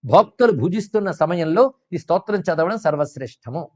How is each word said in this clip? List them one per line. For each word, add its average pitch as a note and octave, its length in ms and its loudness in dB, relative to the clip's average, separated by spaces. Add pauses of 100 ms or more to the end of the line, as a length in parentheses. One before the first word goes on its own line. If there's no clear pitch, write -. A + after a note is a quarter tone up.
భోక్తలు G#3+ 460 4
భుజిస్తున్న F#3+ 600 -2
సమయంలో E3+ 640 0 (200)
ఈ E3+ 40 -6
స్తోత్రం F#3 420 -2
చదవడం F3 380 -2
సర్వశ్రేష్టము D3 1000 -6